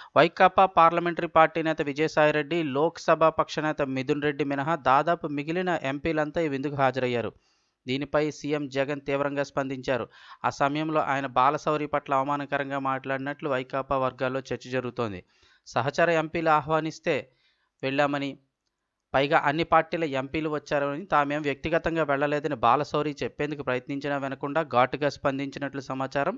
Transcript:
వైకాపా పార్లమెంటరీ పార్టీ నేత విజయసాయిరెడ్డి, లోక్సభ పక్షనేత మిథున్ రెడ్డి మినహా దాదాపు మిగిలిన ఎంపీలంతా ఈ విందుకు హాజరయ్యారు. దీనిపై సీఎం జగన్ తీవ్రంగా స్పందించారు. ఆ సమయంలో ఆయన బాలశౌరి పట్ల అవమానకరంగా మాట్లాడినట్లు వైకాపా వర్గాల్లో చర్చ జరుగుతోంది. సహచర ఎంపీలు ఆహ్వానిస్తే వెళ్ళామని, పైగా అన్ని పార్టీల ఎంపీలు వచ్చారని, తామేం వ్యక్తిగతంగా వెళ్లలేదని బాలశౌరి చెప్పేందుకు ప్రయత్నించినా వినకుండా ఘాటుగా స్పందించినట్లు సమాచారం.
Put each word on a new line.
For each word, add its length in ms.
వైకాపా 560
పార్లమెంటరీ 580
పార్టీ 340
నేత 200
విజయసాయిరెడ్డి, 760
లోక్సభ 600
పక్షనేత 600
మిథున్ 360
రెడ్డి 200
మినహా 380
దాదాపు 460
మిగిలిన 420
ఎంపీలంతా 580
ఈ 60
విందుకు 280
హాజరయ్యారు. 540
దీనిపై 440
సీఎం 380
జగన్ 340
తీవ్రంగా 420
స్పందించారు. 600
ఆ 120
సమయంలో 540
ఆయన 260
బాలశౌరి 560
పట్ల 260
అవమానకరంగా 680
మాట్లాడినట్లు 680
వైకాపా 480
వర్గాల్లో 440
చర్చ 280
జరుగుతోంది. 520
సహచర 500
ఎంపీలు 360
ఆహ్వానిస్తే 640
వెళ్ళామని, 480
పైగా 260
అన్ని 240
పార్టీల 400
ఎంపీలు 360
వచ్చారని, 560
తామేం 360
వ్యక్తిగతంగా 600
వెళ్లలేదని 540
బాలశౌరి 580
చెప్పేందుకు 480
ప్రయత్నించినా 560
వినకుండా 500
ఘాటుగా 400
స్పందించినట్లు 720
సమాచారం. 560